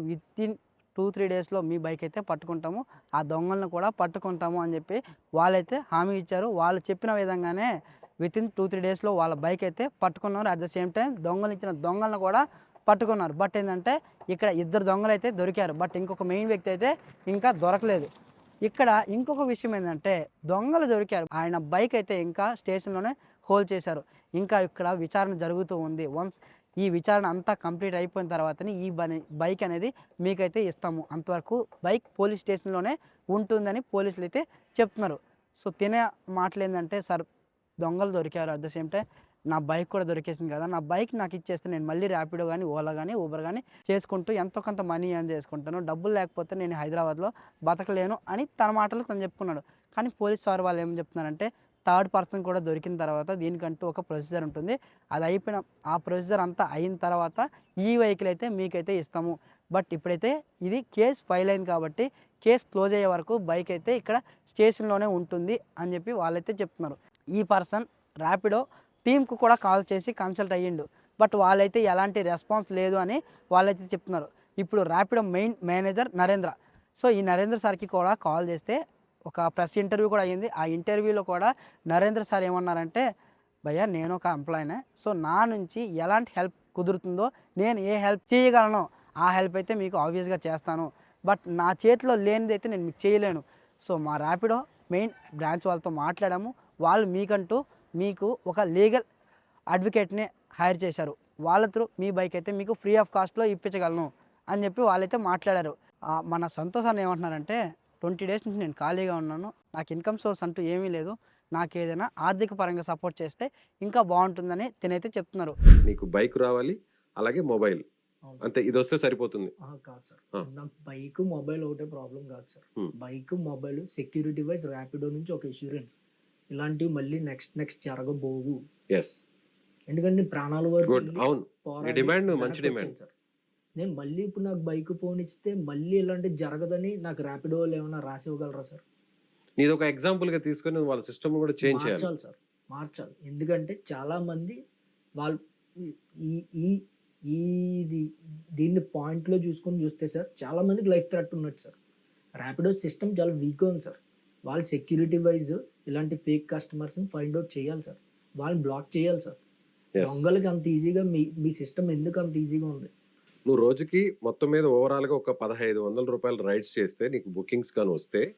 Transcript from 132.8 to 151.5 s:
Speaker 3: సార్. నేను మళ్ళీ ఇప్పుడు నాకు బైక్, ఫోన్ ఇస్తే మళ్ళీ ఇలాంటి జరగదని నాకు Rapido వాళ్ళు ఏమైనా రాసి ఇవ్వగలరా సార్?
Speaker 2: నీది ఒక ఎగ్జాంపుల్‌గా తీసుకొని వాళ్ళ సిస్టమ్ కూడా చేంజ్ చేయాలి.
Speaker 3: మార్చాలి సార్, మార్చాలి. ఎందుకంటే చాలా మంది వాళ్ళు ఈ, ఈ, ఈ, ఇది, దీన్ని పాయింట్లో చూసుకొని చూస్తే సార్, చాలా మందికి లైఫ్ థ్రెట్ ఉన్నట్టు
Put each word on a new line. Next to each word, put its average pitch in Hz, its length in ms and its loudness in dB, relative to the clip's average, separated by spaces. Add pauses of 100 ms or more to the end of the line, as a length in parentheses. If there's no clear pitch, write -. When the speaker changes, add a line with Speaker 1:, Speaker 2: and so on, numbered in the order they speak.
Speaker 3:
సార్. - 140 -20 (640)
నేను 180 180 -4
మళ్ళీ 143 280 -6
ఇప్పుడు 196 220 -6
నాకు 185 160 -4
బైక్, 160 320 -4
ఫోన్ 180 280 -6
ఇస్తే 175 300 -8 (180)
మళ్ళీ 151 300 -4
ఇలాంటి 185 380 0
జరగదని 165 600 -4
నాకు 165 260 -8
Rapido 139 360 -4
వాళ్ళు 165 180 0
ఏమైనా 156 240 -6
రాసి 135 280 -10
ఇవ్వగలరా 147 340 -8
సార్? 151 200 -20 (760)
Speaker 2:
నీది 147 140 8
ఒక 156 200 2
ఎగ్జాంపుల్‌గా 170 460 0
తీసుకొని 160 420 -2
వాళ్ళ 135 220 0
సిస్టమ్ 151 320 -4
కూడా 151 260 2
చేంజ్ 135 220 4
చేయాలి. 92 200 0
Speaker 3:
మార్చాలి 160 180 -4
సార్, - 160 -20 (340)
మార్చాలి. 139 440 -14 (100)
ఎందుకంటే 156 480 -2 (140)
చాలా 143 340 -6
మంది 170 360 -6 (580)
వాళ్ళు 151 240 -4 (380)
ఈ, 180 120 -10 (680)
ఈ, 165 120 0 (540)
ఈ, 156 180 -4 (400)
ఇది, 160 220 -4 (500)
దీన్ని 170 380 2
పాయింట్లో 165 480 -2
చూసుకొని 175 420 -4
చూస్తే 156 260 -4
సార్, 165 300 -6
చాలా 156 260 -4
మందికి 196 260 2
లైఫ్ 170 220 4
థ్రెట్ 170 240 -4
ఉన్నట్టు 151 280 -6